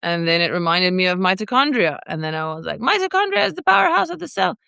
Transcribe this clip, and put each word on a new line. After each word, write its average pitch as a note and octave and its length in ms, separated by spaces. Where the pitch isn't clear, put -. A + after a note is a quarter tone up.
And E3+ 260
then E3+ 120
it E3+ 120
reminded F3 420
me F#3 120
of F3+ 120
mitochondria. G3+ 880
And D#3 180
then D#3 100
I D#3+ 200
was E3 120
like, D3+ 140
Mitochondria F#4+ 640
is F4 80
the E4 100
powerhouse F#4+ 460
of E4+ 100
the D#4+ 80
cell. - 280